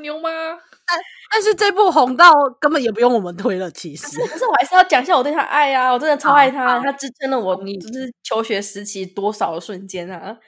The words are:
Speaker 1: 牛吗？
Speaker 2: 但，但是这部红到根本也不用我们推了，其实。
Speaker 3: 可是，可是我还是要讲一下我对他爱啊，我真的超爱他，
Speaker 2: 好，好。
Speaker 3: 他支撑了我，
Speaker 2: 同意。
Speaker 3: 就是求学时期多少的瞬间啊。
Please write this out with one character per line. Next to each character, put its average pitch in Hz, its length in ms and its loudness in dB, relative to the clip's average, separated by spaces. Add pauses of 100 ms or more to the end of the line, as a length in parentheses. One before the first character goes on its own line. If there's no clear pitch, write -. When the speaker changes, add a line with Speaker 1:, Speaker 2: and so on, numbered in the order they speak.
Speaker 1:
牛 302 180 -10
吗？ 330 100 -6 (560)
Speaker 2:
但， 339 140 -2 (320)
但 427 100 2
是 403 140 2
这 403 160 2
部 381 200 4
红 254 240 2
到 339 160 10 (280)
根 294 120 2
本 302 120 0
也 233 80 0
不 208 80 -8
用 247 120 4
我 233 80 2
们 175 160 -6
推 190 220 -2
了， 185 140 -6
其 151 240 -14
实。 160 100 -14
Speaker 3:
可 285 60 -12
是， - 80 -10 (140)
可 - 40 -10
是 508 80 -4
我 453 80 2
还 - 100 2
是 294 120 -4
要 370 80 8
讲 302 180 2
一 269 40 -8
下 359 120 2
我 254 60 2
对 285 80 -2
他 311 80 -2
爱 277 340 0
啊， 254 180 2
我 247 60 2
真 277 100 -2
的 294 80 2
超 294 180 0
爱 277 180 6
他， 262 160 -2
Speaker 2:
好， 247 100 2
好。 240 60 -4
Speaker 3:
他 277 80 -2
支 269 180 -12 (100)
撑 269 120 -4
了 254 80 0
我， 190 160 -2
Speaker 2:
同 190 120 -12
意。 196 120 -8
Speaker 3:
就 214 120 -14
是 262 300 -10
求 220 220 -2
学 214 180 -4
时 208 240 -12
期 202 180 -8
多 196 300 -4
少 170 220 -4
的 175 60 -8
瞬 196 260 -12
间 175 240 -10
啊。 185 260 -12 (100)